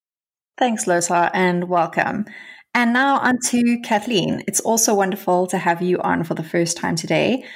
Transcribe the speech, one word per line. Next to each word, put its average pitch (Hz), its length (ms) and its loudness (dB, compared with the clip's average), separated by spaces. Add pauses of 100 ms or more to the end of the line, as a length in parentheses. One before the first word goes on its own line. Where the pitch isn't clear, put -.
(600)
Thanks, 240 260 0
Lothar, 175 480 2
and 180 340 2
welcome. 175 580 0 (500)
And 240 180 2
now 269 280 2
on 247 240 2
to 240 340 2
Kathleen. 214 680 -2
It's - 120 -2
also 220 340 2
wonderful 185 540 0
to 190 100 -2
have 170 240 0
you 180 200 2
on 175 220 0
for 165 120 -4
the 165 80 -6
first 170 340 -2
time 170 180 -4
today. 170 480 0 (120)